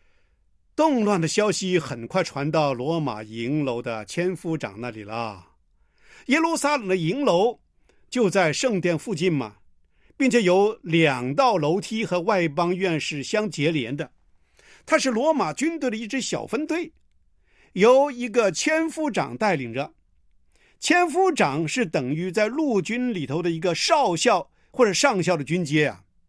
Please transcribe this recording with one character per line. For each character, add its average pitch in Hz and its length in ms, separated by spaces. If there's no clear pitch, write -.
动 294 280
乱 202 160
的 160 80
消 208 240
息 180 280
很 123 260
快 180 180
传 143 280
到 151 200
罗 135 280
马 117 240
营 117 420
楼 120 160
的 113 240
千 175 300
夫 165 200
长 104 240
那 120 120
里 110 100
了。 107 520
耶 277 100
路 330 180
撒 262 220
冷 208 100
的 185 80
营 190 300
楼 202 360
就 233 180
在 160 240
圣 214 260
殿 175 160
附 185 200
近 170 180
嘛， 120 220
并 262 140
且 233 140
有 196 400
两 143 500
道 240 240
楼 160 240
梯 220 240
和 175 160
外 180 260
邦 170 280
院 175 240
是 143 240
相 214 260
接 156 220
连 135 260
的。 147 140
它 311 140
是 269 100
罗 262 240
马 185 180
军 320 280
队 269 100
的 220 80
一 226 80
支 247 160
小 117 240
分 294 220
队， 330 260
由 262 380
一 240 180
个 208 220
千 320 360
夫 311 220
长 135 260
带 196 200
领 120 180
着。 139 220
千 349 280
夫 359 240
长 160 360
是 233 180
等 143 240
于 170 220
在 214 160
陆 247 340
军 240 320
里 156 140
头 147 120
的 175 120
一 165 80
个 170 160
少 254 400
校 190 340
或 254 120
者 208 80
上 208 300
校 175 160
的 143 60
军 170 200
阶 151 220
啊。 107 200